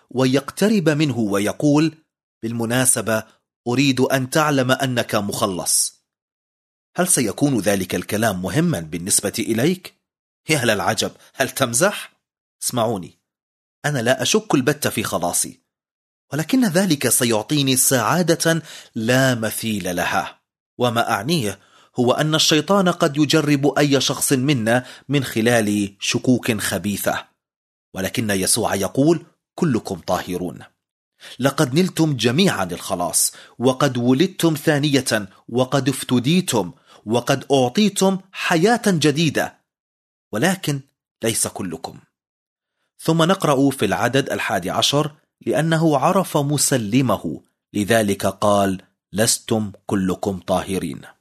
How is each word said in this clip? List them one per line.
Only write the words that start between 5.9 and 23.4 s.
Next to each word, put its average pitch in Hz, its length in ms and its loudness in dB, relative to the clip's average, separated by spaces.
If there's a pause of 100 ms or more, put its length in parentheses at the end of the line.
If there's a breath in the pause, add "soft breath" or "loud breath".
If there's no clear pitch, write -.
هل 180 120 0
سيكون 131 520 0
ذلك 95 360 -2
الكلام 101 460 -2
مهماً 123 380 0
بالنسبة 87 600 -4
إليك؟ 120 540 -2 (560)
يا 143 160 0
للعجب، 101 460 0 (240 soft breath)
هل 123 140 0
تمزح؟ 135 600 -2 (520)
اسمعوني، 110 560 -4 (640)
أنا 143 140 -2
لا 120 220 2
أشك 214 340 0
البت 139 320 0
في 104 160 -4
خلاصي، - 560 -4 (720)
ولكن 240 320 0
ذلك 165 440 0
سيعطيني 127 680 0
سعادة 156 840 2 (340 loud breath)
لا 127 400 2
مثيل 104 600 -4
لها. 87 440 -4 (380)
وما 117 340 0
أعنيه 110 480 -2 (360 soft breath)
هو 127 160 4
أن 151 240 2
الشيطان 175 540 2
قد 156 280 0
يجرب 147 600 2